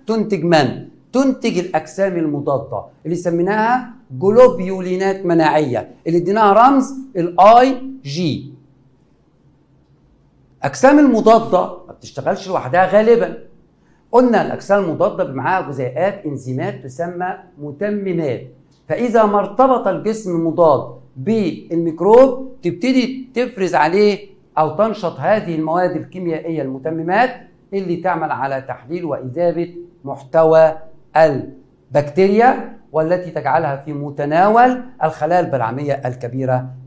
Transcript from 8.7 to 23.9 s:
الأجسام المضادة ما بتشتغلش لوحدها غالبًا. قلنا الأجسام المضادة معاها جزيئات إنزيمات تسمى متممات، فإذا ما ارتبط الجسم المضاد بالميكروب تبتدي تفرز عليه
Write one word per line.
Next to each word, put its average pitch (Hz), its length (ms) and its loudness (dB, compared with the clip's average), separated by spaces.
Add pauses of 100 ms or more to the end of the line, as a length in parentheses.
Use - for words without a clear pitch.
الأجسام 262 380 4
المضادة 220 680 4 (200)
ما - 60 -20
بتشتغلش 180 560 -8
لوحدها 170 380 0
غالبًا. 208 520 2 (760)
قلنا 233 340 4
الأجسام 190 380 -2
المضادة 165 480 -2
معاها 143 380 -4
جزيئات 143 560 -4
إنزيمات 135 580 -8
تسمى 175 500 -8 (240)
متممات، 165 840 -4 (460)
فإذا 226 360 0
ما 202 140 2
ارتبط 240 480 2
الجسم 185 500 -4
المضاد 165 600 0 (200)
بالميكروب 180 1400 2 (100)
تبتدي 247 720 -2
تفرز 190 400 -2
عليه 190 540 2 (300)